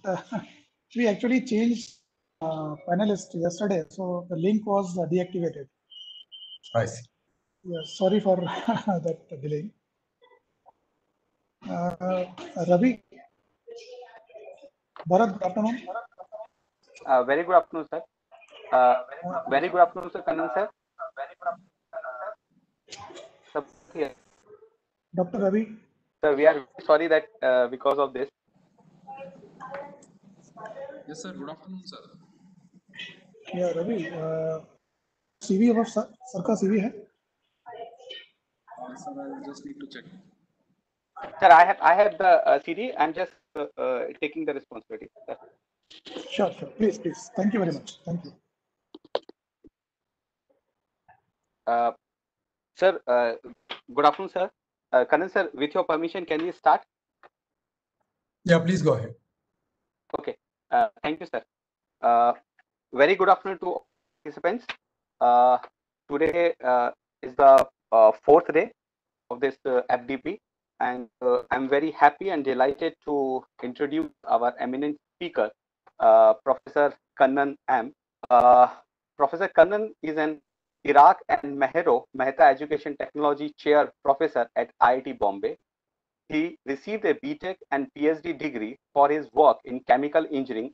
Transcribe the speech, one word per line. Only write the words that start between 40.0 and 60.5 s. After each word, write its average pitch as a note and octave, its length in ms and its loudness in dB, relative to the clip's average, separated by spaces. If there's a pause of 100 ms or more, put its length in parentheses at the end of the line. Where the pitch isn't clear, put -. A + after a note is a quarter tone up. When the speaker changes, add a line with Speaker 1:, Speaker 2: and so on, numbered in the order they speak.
Speaker 3:
Sir, F#3 140 8
I E3 100 10
have, G3 160 0
I D#3+ 140 4
have G#3 240 2
the, F3+ 280 4
uh, C#3 200 2
C E3+ 80 -6
V. A#3+ 240 -8
I'm D#3 160 -2
just, F3 180 -8 (240)
uh, D3 120 -8 (100)
uh, B2+ 300 -4 (120)
taking D#3 240 -8
the D3+ 100 -4
responsibility, A2+ 540 -14 (180)
sir. - 120 -12 (920)
Speaker 1:
Sure, F#3 220 -2
sure. - 160 -14
Please, G#3 300 -2
please. - 400 -10
Thank G3+ 160 0
you A3+ 60 0
very E3+ 120 -2
much. - 320 -12
Thank E3+ 220 -10
you. - 80 -20 (3250)
Speaker 3:
Uh, A#2 260 0 (840)
sir, F3+ 320 2
uh, A#2+ 280 0 (600)
good C#3+ 100 2
afternoon, E3+ 260 2
sir. F#3+ 200 -4 (400)
Uh, B2+ 140 4
Kannan F3+ 260 0
sir, G3 220 0
with C#3+ 220 -4
your F#3 80 0
permission, E3 420 -4
can D#3+ 180 -4
we F3 80 -6
start? - 300 2 (1600)
Speaker 2:
Yeah, E3+ 140 4
please E3+ 240 0
go C#3+ 120 2
ahead. G#2+ 200 -6 (1040)
Speaker 3:
Okay. - 180 -10 (360)